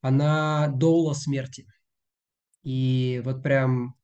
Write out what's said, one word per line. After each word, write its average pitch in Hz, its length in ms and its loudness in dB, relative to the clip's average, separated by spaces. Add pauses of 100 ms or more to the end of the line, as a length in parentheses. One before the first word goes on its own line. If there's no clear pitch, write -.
Она 151 640 2
доула 160 460 2
смерти. 139 520 -8 (960)
И 131 600 0
вот 131 180 -6
прям 131 600 0